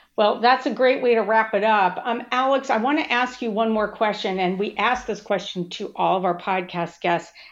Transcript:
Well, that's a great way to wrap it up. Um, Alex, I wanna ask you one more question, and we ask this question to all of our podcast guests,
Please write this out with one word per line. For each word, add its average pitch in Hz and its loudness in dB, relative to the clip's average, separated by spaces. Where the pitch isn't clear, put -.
Well, 214 2
that's 254 4
a 285 0
great 254 2
way 240 4
to 226 4
wrap 220 2
it 202 0
up. 202 2
Um, 240 -4
Alex, 262 0
I 226 2
wanna 285 0
ask 254 -2
you 233 -2
one 226 0
more 214 0
question, 202 -2
and 185 0
we 214 -4
ask 240 0
this 208 -6
question 180 -4
to - -10
all 175 2
of 185 -2
our 175 0
podcast 180 -6
guests, 170 -2